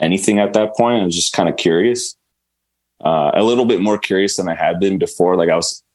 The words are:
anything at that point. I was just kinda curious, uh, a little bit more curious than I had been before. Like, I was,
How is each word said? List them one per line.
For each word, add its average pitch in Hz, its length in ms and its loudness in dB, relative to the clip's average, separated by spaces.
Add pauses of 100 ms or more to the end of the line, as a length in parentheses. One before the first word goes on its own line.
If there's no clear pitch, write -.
anything 98 380 0
at 101 140 0
that 107 220 0
point. 120 260 2
I 92 40 0
was 85 100 -2
just - 180 -4
kinda 85 200 0
curious, 101 640 0 (840)
uh, 76 320 0
a 104 100 2
little 120 220 2
bit 113 140 2
more 104 180 0
curious 98 380 -2
than 92 140 -4
I 82 60 -4
had 85 260 -2
been 98 160 0
before. 87 400 0
Like, 85 120 2
I 82 60 2
was, - 260 -4 (140)